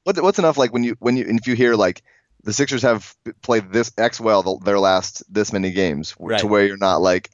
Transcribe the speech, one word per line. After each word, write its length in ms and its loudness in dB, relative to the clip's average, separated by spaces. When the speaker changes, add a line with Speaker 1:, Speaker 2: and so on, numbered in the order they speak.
Speaker 1:
what's, 180 -2
what's 180 2
enough, 200 2
like, 140 2
when 100 0
you, 160 -2
when 180 0
you, 120 -2
if 180 -2
you 80 0
hear, 220 4
like, 260 0
the 100 -6
Sixers 300 -2
have 320 0
p-, 60 -14
played 280 -2
this 260 0
X 220 -2
well 240 2
the, 220 -4
their 160 2
last 420 0
this 200 -2
many 180 -2
games, 420 -2
w-, 200 -10
Speaker 2:
Right. 80 -2
Speaker 1:
to 80 -2
where 180 4
you're 120 -4
not 220 2
like, 340 0